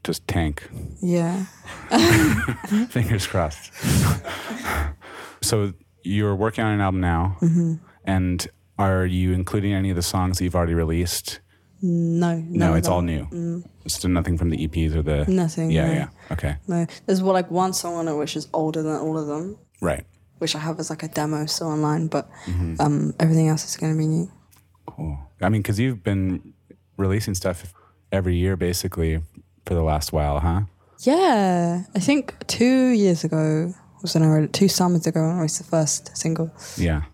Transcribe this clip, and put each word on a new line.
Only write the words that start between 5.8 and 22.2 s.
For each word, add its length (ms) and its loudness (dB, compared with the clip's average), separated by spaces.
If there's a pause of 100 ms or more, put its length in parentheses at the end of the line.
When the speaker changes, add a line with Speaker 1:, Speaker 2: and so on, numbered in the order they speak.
Speaker 1:
you're 320 0
working 280 0
on 100 2
an 80 2
album 180 0
now, 400 2
Speaker 2:
Mm-hmm. 340 2 (300)
Speaker 1:
and 420 0 (320)
are 280 2
you 260 0
including 400 -2
any 180 0
of 60 -2
the 60 -2
songs 360 -2
that 60 -2
you've 100 -2
already 200 2
released? 640 -2 (420)
Speaker 2:
No, 540 2
Speaker 1:
No, 100 -6
Speaker 2:
none 260 2
of 40 4
Speaker 1:
it's 120 2
all 100 2
Speaker 2:
them. 80 0
Speaker 1:
new. 180 -2
Speaker 2:
Mm. 400 -6 (220)
Speaker 1:
It's 80 -4
still 160 -2
nothing 260 2
from 140 0
the 120 -2
E 60 -2
Ps 260 0
or 80 0
the 260 0
Speaker 2:
Nothing, 420 0
Speaker 1:
Yeah, 160 2
Speaker 2:
no. 60 2
Speaker 1:
yeah. 160 -2 (220)
Okay. 260 -2 (120)
Speaker 2:
No, 180 0 (200)
there's, 160 2
well, 100 2
like, 180 2
one 220 0
song 220 -4
on 120 -2
it 80 -2
which 220 -4
is 160 -8
older 300 0
than 140 -2
all 220 -4
of 80 -4
them. 300 -8 (240)
Speaker 1:
Right. 240 -2 (340)
Speaker 2:
Which 160 -2
I 40 -6
have 200 -6
as, 120 -8
like, 120 -8
a 60 -8
demo 380 -4
still 220 -4
online, 400 0
but, 200 -4 (160)